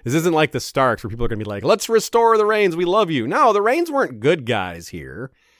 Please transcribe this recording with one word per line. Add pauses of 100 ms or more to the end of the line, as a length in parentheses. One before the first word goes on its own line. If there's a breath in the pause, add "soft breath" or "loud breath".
This
isn't
like
the
Starks
where
people
are
gonna
be
like,
"Let's
restore
the
Reynes,
we
love
you."
No,
the
Reynes
weren't
good
guys
here. (280)